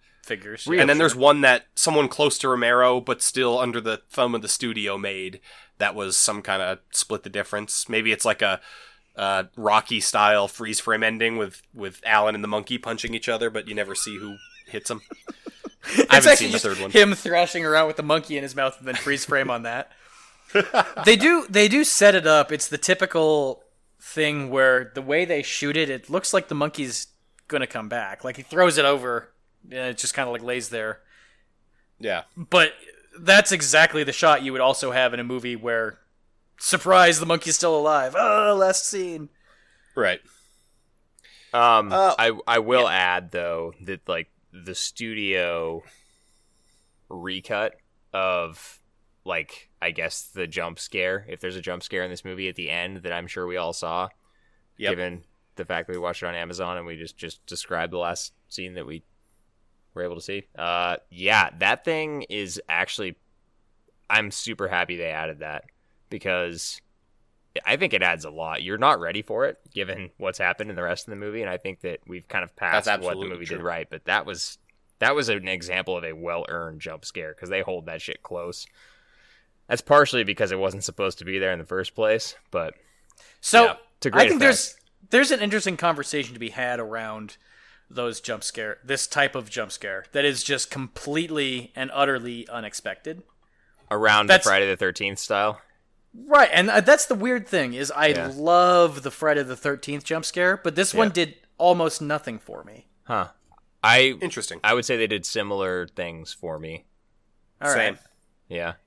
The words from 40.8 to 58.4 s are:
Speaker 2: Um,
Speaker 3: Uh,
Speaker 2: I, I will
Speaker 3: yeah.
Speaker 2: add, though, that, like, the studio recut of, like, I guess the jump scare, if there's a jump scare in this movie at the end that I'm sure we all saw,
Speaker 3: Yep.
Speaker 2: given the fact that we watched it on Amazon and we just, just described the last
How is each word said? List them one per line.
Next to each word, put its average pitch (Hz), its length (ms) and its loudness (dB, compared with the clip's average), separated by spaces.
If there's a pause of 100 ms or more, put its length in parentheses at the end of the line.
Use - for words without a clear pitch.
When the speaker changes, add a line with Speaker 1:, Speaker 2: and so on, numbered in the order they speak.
Speaker 2:
Um, 113 400 6
Speaker 3:
Uh, 95 240 4
Speaker 2:
I, 113 140 4 (160)
I 117 120 4
will 123 240 4
Speaker 3:
yeah. 90 80 2 (260)
Speaker 2:
add, 87 140 -8
though, 85 500 -4
that, 90 260 -12
like, 85 220 -4 (220)
the 90 240 -14
studio 90 1080 -4 (1300)
recut 95 640 -8 (380)
of, 90 640 -4 (440)
like, 85 460 -8 (120)
I 85 100 -4
guess 82 320 -8
the 92 240 -10
jump 85 320 -8
scare, 95 500 -6
if 92 100 -14
there's 92 160 -10
a 90 60 -12
jump 87 220 -10
scare 90 200 -8
in 92 60 -8
this 87 160 -16
movie 95 240 -10
at 90 60 -12
the 80 140 -10
end 87 340 -8
that 87 100 -8
I'm 87 140 -10
sure 90 200 -10
we 90 100 -6
all 85 160 -6
saw, 85 360 -6 (680)
Speaker 3:
Yep. 98 140 -4
Speaker 2:
given 87 340 -8 (300)
the 90 100 -10
fact 85 220 -6
that 92 60 -10
we 90 60 -8
watched 87 240 -6
it - 20 -6
on 87 100 -8
Amazon 87 420 -8
and 85 80 -12
we 82 120 -14
just, 82 200 -16
just - 280 -16
described 85 480 -8
the 90 40 -6
last 87 360 -6 (160)